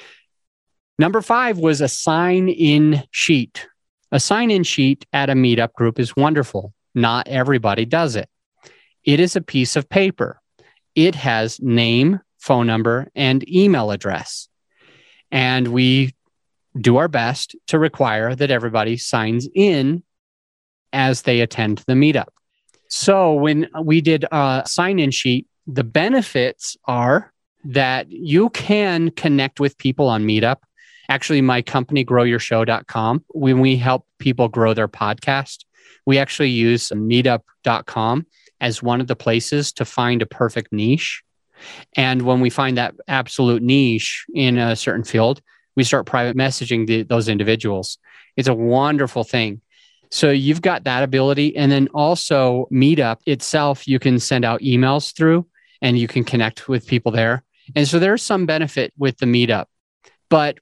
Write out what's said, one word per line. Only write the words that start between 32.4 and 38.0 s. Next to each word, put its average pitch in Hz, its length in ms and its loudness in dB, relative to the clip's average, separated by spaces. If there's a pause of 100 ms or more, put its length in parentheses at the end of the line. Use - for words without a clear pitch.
dot 113 220 -2
com, 113 400 -2
when 131 320 2
we 131 180 4
help 127 300 -2 (100)
people 123 300 0
grow 110 260 0
their 107 140 -2
podcast, 135 800 -6 (420)
we 135 100 4
actually 139 320 -2
use 117 400 0
meetup 117 520 0 (220)
dot 117 220 -2
com 120 400 -2 (340)